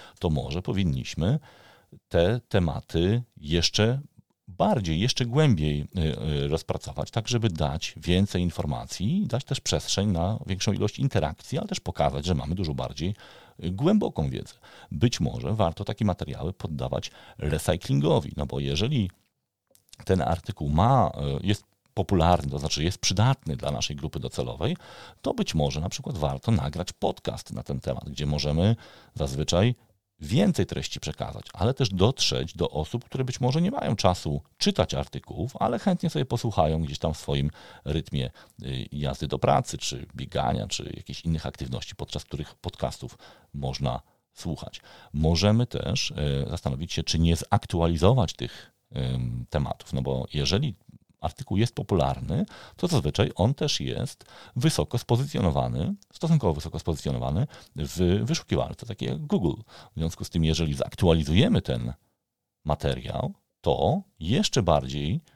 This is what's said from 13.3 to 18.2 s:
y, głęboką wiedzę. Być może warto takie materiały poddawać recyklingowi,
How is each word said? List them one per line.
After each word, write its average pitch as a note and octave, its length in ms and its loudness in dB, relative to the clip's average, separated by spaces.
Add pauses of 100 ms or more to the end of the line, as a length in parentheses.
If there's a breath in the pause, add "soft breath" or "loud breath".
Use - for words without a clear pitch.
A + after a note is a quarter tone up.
y, F2 80 -2
głęboką C#3+ 580 2
wiedzę. - 240 -8 (380 loud breath)
Być F#2+ 280 2
może C2+ 340 -2
warto G2+ 300 0
takie - 220 -2
materiały F2 480 -2
poddawać C2+ 580 -6 (260 loud breath)
recyklingowi, D2+ 1000 2